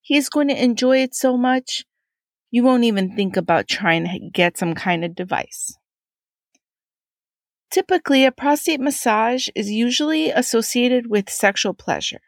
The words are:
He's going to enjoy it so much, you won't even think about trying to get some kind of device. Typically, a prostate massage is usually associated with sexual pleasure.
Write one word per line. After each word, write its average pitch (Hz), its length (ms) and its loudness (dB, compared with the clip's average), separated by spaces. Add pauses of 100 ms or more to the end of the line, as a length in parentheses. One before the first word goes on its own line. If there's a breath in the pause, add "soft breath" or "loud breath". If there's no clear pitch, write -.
He's 285 280 0
going 294 200 0
to 269 120 0
enjoy 254 380 2
it 262 160 -2
so 254 220 0
much, 254 480 -2 (640)
you 240 140 2
won't 254 180 6
even 196 320 2
think 196 220 -2
about 170 320 0
trying 165 380 0
to 180 120 -6
get 175 400 -2
some 170 160 -2
kind 170 300 -2
of 170 100 -6
device. - 640 -8 (1900)
Typically, 330 540 2
a 262 80 4
prostate 294 480 0
massage 247 760 0
is 208 160 -6
usually 294 600 0
associated 247 760 0
with 208 220 -2
sexual 196 440 -2
pleasure. - 520 -6